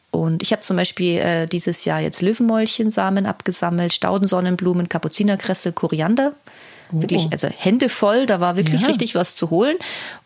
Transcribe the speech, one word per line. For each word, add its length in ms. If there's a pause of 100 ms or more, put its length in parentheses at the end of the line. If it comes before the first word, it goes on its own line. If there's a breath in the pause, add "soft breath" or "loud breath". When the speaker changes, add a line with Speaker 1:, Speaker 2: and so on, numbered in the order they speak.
(100)
Speaker 1:
Und 320
ich 120
hab 100
zum 140
Beispiel, 400
äh, 280
dieses 380
Jahr 160
jetzt 220
Löwenmäulchen-Samen 1040
abgesammelt, 680
Staudensonnenblumen, 960
Kapuzinerkresse, 840
Koriander. 580 (580 loud breath)
Speaker 2:
Oh. 120
Speaker 1:
Wirklich, 280
also 180
Hände 420
voll, 340
da 160
war 160
wirklich 240
Speaker 2:
Ja. 60
Speaker 1:
richtig 280
was 220
zu 140
holen. 260 (500 loud breath)